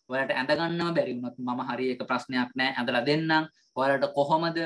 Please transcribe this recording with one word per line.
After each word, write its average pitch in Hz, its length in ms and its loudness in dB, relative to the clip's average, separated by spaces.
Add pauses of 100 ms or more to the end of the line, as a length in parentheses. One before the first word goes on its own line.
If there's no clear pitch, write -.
ඔයාලට 135 280 -2
ඇඳ 135 200 0
ගන්නව 170 420 0
බැරි 139 200 0
වුණොත් 123 240 -6
මම 123 280 -4
හරි, 127 220 -2
ඒක 123 160 -2
ප්‍රශ්නයක් 123 500 -2
නෑ, 131 200 0
ඇඳලා 120 320 0
දෙන්නම්. 156 400 2 (260)
ඔයාලට 139 380 2
කොහොමද 160 560 2